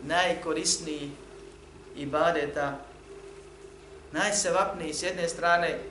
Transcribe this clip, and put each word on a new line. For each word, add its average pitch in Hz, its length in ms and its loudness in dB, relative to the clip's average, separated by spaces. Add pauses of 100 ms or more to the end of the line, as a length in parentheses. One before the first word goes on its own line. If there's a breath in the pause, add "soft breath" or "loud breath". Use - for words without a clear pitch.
najkorisnijih 156 1080 0 (840)
ibadeta, 143 840 2 (1300)
najsevapniji 180 840 2
s 156 100 -4
jedne 180 260 0
strane 170 500 4 (120)